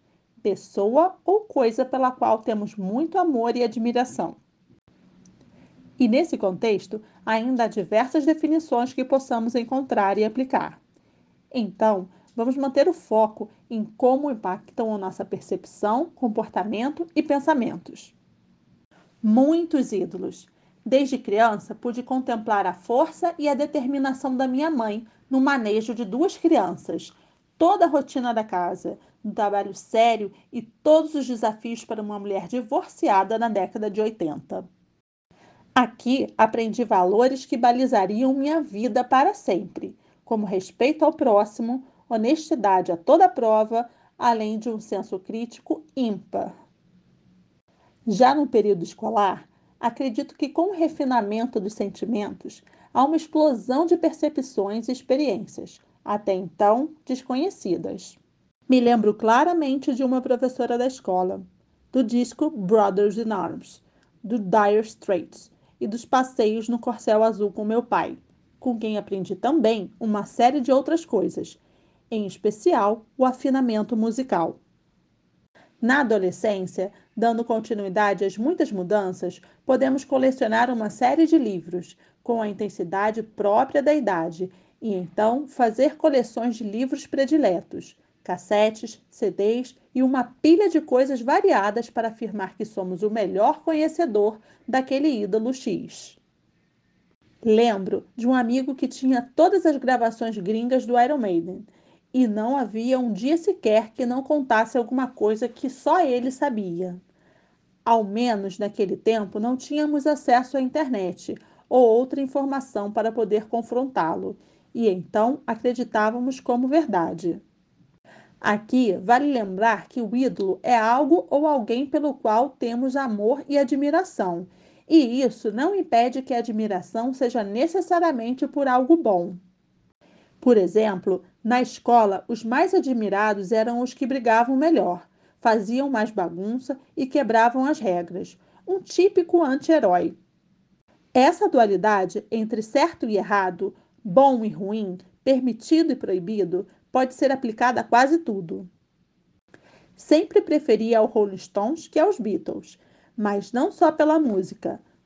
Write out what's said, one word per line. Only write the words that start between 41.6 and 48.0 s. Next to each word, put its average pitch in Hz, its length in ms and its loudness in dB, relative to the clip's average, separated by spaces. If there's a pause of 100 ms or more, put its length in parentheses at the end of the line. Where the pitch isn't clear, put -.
honestidade 220 840 0
a 170 60 -2
toda 330 320 6
prova, 226 580 0 (320)
além 220 400 0
de 226 120 -8
um 220 100 -6
senso 196 380 -8
crítico 226 680 -10 (100)
ímpar. - 600 -6 (1500)